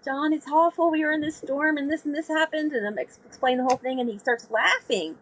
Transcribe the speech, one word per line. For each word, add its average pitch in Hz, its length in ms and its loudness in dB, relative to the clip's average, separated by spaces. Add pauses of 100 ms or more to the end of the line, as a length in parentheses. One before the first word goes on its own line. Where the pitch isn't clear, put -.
John, 285 300 -2
it's 302 180 -4
awful. 339 400 4
We 311 140 0
were 302 60 2
in 311 100 0
this 302 160 -6
storm, 302 400 0
and 285 140 -2
this 311 140 -4
and 294 100 -4
this 311 120 -4
happened, 311 460 0
and 220 140 -2
I'm 208 100 -4
ex-, - 280 -8
explaining 254 340 0
the 254 60 0
whole 262 120 4
thing, 262 220 -4
and 247 100 -2
he 208 80 -6
starts 233 340 -2
laughing. 220 720 0